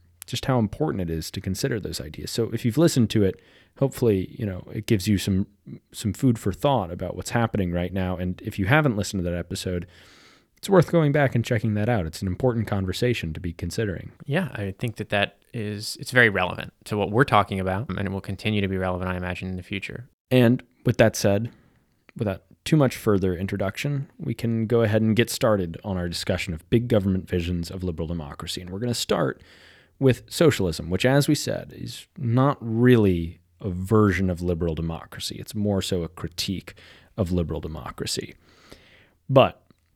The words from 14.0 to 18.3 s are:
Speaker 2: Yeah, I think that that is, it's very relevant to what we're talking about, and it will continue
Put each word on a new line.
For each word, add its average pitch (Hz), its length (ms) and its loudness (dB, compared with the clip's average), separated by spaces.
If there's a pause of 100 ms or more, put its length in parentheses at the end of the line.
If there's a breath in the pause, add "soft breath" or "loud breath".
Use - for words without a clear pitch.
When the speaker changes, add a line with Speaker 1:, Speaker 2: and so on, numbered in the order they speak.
Speaker 2:
Yeah, 151 300 -2
I 98 240 -6
think 117 180 -6
that - 140 -10
that 101 300 -2 (120)
is, 104 480 -8
it's - 100 -12
very 120 200 6
relevant 92 420 -2 (120)
to 107 120 -4
what 101 140 0
we're 120 140 4
talking 101 360 2
about, 92 300 -2
and 92 80 -4
it 98 120 -2
will 98 120 -4
continue 104 400 -2